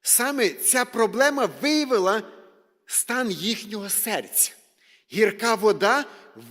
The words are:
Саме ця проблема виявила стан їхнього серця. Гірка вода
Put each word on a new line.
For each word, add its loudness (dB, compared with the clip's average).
Саме 0
ця 0
проблема 2
виявила 2
стан -2
їхнього -6
серця. -2
Гірка 2
вода 2